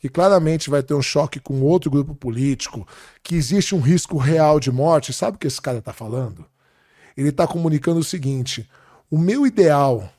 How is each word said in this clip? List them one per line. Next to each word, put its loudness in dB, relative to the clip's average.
que -6
claramente 2
vai 0
ter -2
um 0
choque -2
com -6
outro 2
grupo 0
político, -4
que -6
existe 0
um 0
risco 2
real 4
de -2
morte, 0
sabe -4
o -20
que -6
esse -6
cara -6
tá -14
falando? -8
Ele -2
tá 0
comunicando 0
o -2
seguinte: -6
O -2
meu 2
ideal 2